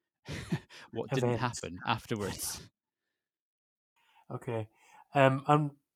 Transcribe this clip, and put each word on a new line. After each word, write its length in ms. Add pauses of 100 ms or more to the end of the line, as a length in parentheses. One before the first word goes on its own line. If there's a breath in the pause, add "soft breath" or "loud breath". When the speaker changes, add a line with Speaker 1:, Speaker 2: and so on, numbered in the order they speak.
(240)
Speaker 1:
<laughs> 680
what 180
didn't 240
Speaker 2:
Events. 260
Speaker 1:
happen 260
afterwards. 800
<laughs> 40 (1600 soft breath)
Speaker 2:
Okay. 360 (480 loud breath)
Um, 320
and 260 (240)